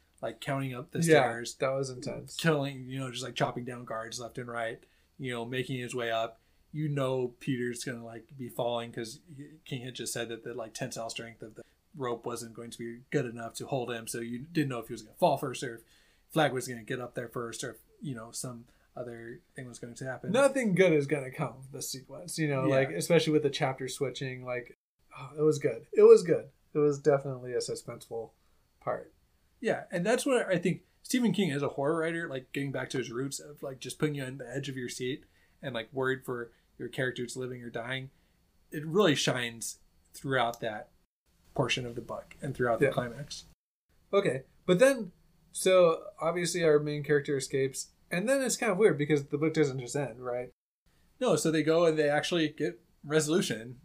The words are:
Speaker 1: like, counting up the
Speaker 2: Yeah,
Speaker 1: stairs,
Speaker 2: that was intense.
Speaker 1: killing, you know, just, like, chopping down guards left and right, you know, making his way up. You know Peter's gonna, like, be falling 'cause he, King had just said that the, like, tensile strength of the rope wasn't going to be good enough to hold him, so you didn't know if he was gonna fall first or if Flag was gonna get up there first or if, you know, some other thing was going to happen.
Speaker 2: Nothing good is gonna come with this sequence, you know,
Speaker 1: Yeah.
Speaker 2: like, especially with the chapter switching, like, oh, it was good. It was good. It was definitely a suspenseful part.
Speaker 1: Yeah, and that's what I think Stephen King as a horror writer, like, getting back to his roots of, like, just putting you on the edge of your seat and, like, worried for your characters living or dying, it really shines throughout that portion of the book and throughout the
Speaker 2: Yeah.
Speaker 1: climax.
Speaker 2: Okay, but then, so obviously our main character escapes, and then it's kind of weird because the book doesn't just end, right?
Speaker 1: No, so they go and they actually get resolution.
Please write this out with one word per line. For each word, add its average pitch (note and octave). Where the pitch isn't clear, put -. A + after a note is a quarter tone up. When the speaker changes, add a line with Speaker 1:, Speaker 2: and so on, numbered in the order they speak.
Speaker 1:
like, A#2
counting C3+
up C3+
the -
Speaker 2:
Yeah, D#3+
Speaker 1:
stairs, A#2+
Speaker 2:
that C3+
was C3+
intense. B2+
Speaker 1:
killing, C#3
you C3
know, C3
just, B2
like, A#2+
chopping B2
down B2
guards A2+
left A#2
and A#2+
right, A#2
you C3
know, A#2
making C3
his B2
way A#2
up. A2+
You D#3
know C3
Peter's A#2+
gonna, A#2
like, A#2
be A#2+
falling A#2
'cause A#2
he, D3+
King B2
had B2
just A2+
said A#2
that A2+
the, A#2+
like, A2+
tensile A#2
strength A2+
of A2
the A#2+
rope A#2+
wasn't A#2
going A#2
to -
be A#2
good C3+
enough A#2
to A#2+
hold B2
him, A2+
so A#2+
you A#2
didn't D3
know B2
if A2+
he B2
was G#2+
gonna -
fall D#3
first C3
or A#2
if -
Flag D3
was B2
gonna A#2
get B2+
up -
there A#2+
first A#2
or A#2+
if, -
you D3
know, A2+
some A#2+
other A#2
thing C3
was A#2
going A#2+
to C3+
happen. C3
Speaker 2:
Nothing C4
good F3+
is C#3+
gonna C3
come B2+
with -
this C3
sequence, C#3+
you D#3+
know, C3+
Speaker 1:
Yeah. C#3
Speaker 2:
like, C3+
especially D#3+
with D3
the C#3
chapter C3
switching, B2+
like, B2
oh, C#3
it D3+
was D3+
good. C3+
It G#3
was A3
good. D3+
It D#3
was D3
definitely C3+
a A#2+
suspenseful A2+
part. -
Speaker 1:
Yeah, G3+
and F3
that's A#3+
what B3
I F#3+
think F3
Stephen A#3+
King F3+
as C#3+
a C3+
horror D3
writer, E3
like, C3+
getting C#3
back B2+
to C#3
his A#2
roots C3+
of, D3
like, C3+
just -
putting D3+
you C#3
on C3
the B2
edge C3+
of C3
your B2
seat B2+
and, C3
like, A2+
worried C3
for A#2+
your B2
characters B2
living B2+
or A#2+
dying, B2+
it D#3
really E3+
shines A#2+
throughout B2+
that A2
portion A#2+
of A#2+
the A#2
book -
and C3+
throughout A#2+
the -
Speaker 2:
Yeah. -
Speaker 1:
climax. B2
Speaker 2:
Okay, E3+
but F3+
then, B3
so F3+
obviously E3+
our D3+
main D3
character D3
escapes, C3+
and F3+
then C4+
it's B3
kind A3+
of F3
weird F#3+
because C#3+
the D3
book D#3
doesn't C#3+
just A#2+
end, B2+
right? B2
Speaker 1:
No, A3
so D#3+
they D#3+
go D#3+
and D#3
they D3
actually D3+
get D#3
resolution. C#3+